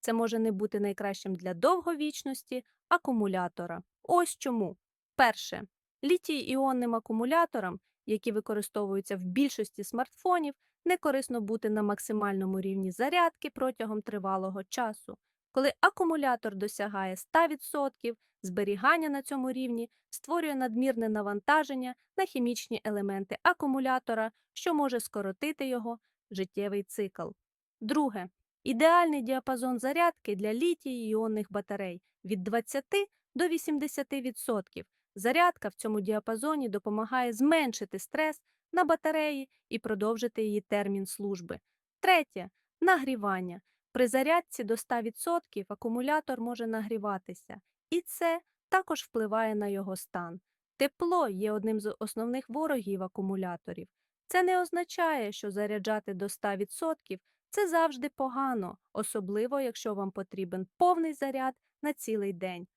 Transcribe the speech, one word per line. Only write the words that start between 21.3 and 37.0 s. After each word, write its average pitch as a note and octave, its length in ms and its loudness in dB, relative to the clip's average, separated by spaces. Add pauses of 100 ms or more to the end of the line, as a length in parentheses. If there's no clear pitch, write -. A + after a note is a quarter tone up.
на F#4+ 80 2
хімічні A#3+ 600 -2
елементи G3 580 -2
акумулятора, C4 880 2 (220)
що - 220 -2
може C4+ 260 2
скоротити A3 680 -4
його A#3 300 -4 (320)
життєвий G3+ 520 -4
цикл. F#3+ 460 -6 (520)
Друге. A3 480 0 (360)
Ідеальний D4+ 580 6
діапазон B3+ 560 -2
зарядки C#4+ 580 0
для G#3+ 180 -2
літій-іонних A3+ 960 0
батарей G3 520 -6 (220)
від F#3+ 180 -2
двадцяти B3 640 0 (280)
до E4+ 140 2
вісімдесяти D4 720 -2
відсотків. A3+ 640 -4 (300)
Зарядка C4+ 540 2
в F#3+ 60 -8
цьому G#3+ 260 -2
діапазоні A3+ 680 -2
допомагає A3 640 -2